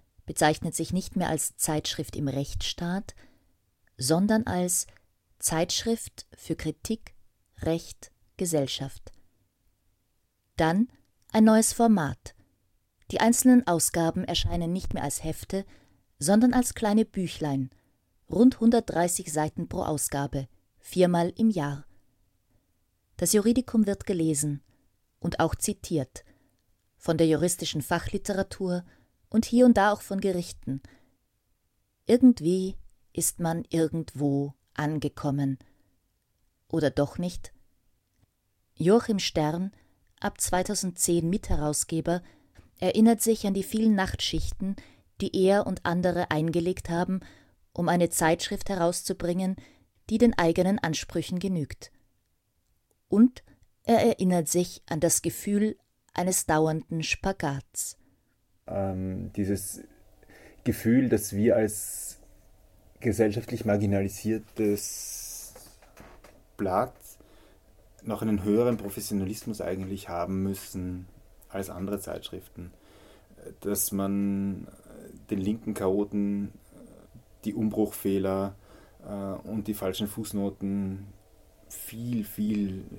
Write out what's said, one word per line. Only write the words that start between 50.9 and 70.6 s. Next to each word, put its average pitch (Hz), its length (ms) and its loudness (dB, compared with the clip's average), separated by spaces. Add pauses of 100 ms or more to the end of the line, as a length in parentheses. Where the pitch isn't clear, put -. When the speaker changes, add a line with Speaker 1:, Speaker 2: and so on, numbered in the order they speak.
Speaker 1:
genügt. 175 500 -4 (1160)
Und 226 340 6 (440)
er 233 200 6
erinnert 180 440 2
sich - 400 -2
an 165 100 -4
das 160 220 2
Gefühl 202 560 0 (360)
eines 180 320 0
dauernden 160 580 0
Spagats. - 920 -4 (720)
Speaker 2:
Ähm, 92 640 -4
dieses 101 500 -4 (840)
Gefühl, 117 420 2
dass - 240 0
wir 110 240 4
als - 640 -4 (800)
gesellschaftlich 113 640 0
marginalisiertes 104 1900 -2 (1040)
Blatt 98 400 0 (1040)
noch 107 200 -6
einen 107 220 0
höheren 117 320 4
Professionalismus 101 840 -6
eigentlich 95 480 -8
haben 92 340 -4
müssen 92 640 -8 (400)